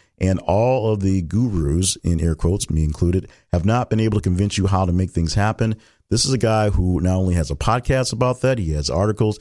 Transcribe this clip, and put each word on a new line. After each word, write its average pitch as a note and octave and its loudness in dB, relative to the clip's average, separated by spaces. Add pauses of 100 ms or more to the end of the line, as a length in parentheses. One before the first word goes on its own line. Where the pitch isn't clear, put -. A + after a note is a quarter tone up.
(200)
and F#2 2
all A2+ 0
of G#2 0
the F#2+ 2
gurus, F2+ 0
in E2+ 0
air E2 0
quotes, F#2 -2
me D#2 2
included, F2 0 (220)
have F2 0
not A#2 0
been A2 0
able G#2+ 0
to - -10
convince F#2+ 0
you F#2+ 0
how F#2+ 2
to F2+ 0
make F2+ 0
things E2 -2
happen, A2 0 (340)
this A2 0
is C3+ -2
a B2+ 0
guy G#2+ 2
who F#2 0
not F#2 2
only F#2 0
has D#2+ 0
a C#2 -4
podcast B2+ -2
about B2 -2
that, C3 2
he E2+ -4
has D2 -2
articles, G#2 0